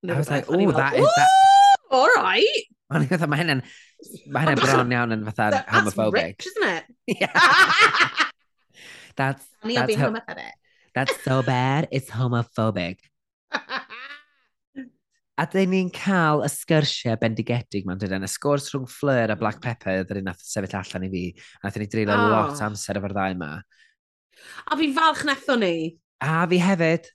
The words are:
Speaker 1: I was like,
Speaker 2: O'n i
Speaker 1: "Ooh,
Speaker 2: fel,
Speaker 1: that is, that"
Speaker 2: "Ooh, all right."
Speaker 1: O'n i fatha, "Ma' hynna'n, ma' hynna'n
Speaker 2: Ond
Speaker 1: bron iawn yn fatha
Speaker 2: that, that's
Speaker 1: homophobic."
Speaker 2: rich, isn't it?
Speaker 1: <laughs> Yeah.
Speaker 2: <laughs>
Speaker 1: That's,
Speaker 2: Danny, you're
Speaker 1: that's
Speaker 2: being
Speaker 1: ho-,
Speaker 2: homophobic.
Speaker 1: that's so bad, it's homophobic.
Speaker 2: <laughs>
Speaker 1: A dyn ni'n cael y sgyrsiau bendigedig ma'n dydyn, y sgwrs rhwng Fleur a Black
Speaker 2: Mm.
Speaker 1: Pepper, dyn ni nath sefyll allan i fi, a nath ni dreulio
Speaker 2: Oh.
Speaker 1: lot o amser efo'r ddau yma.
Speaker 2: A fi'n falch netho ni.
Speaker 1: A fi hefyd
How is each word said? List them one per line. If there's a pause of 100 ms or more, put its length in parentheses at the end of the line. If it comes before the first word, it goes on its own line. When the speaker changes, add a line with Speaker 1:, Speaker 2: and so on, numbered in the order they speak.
Speaker 1:
I
was
like,
Speaker 2:
O'n
i
Speaker 1:
"Ooh,
Speaker 2:
fel,
Speaker 1:
that
is,
that" (640)
Speaker 2:
"Ooh,
all
right." (300)
Speaker 1:
O'n
i
fatha,
"Ma'
hynna'n, (720)
ma'
hynna'n
Speaker 2:
Ond
Speaker 1:
bron
iawn
yn
fatha
Speaker 2:
that,
that's
Speaker 1:
homophobic." (160)
Speaker 2:
rich,
isn't
it? (140)
Speaker 1:
<laughs>
Yeah.
Speaker 2:
<laughs> (880)
Speaker 1:
That's, (180)
Speaker 2:
Danny,
you're
Speaker 1:
that's
Speaker 2:
being
Speaker 1:
ho-,
Speaker 2:
homophobic. (420)
Speaker 1:
that's
so
bad,
it's
homophobic. (540)
Speaker 2:
<laughs> (1800)
Speaker 1:
A
dyn
ni'n
cael
y
sgyrsiau
bendigedig
ma'n
dydyn,
y
sgwrs
rhwng
Fleur
a
Black
Speaker 2:
Mm.
Speaker 1:
Pepper,
dyn
ni
nath
sefyll
allan
i
fi, (400)
a
nath
ni
dreulio
Speaker 2:
Oh.
Speaker 1:
lot
o
amser
efo'r
ddau
yma. (1160)
Speaker 2:
A
fi'n
falch
netho
ni. (520)
Speaker 1:
A (100)
fi
hefyd